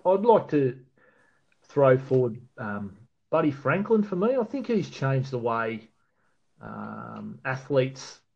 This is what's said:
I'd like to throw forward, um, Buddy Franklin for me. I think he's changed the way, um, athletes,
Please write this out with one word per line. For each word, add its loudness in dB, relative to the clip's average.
I'd 4
like 4
to 2
throw 6
forward, 0
um, -8
Buddy 2
Franklin 0
for -4
me. 0
I 0
think -6
he's -2
changed -2
the -4
way, -4
um, -14
athletes, -4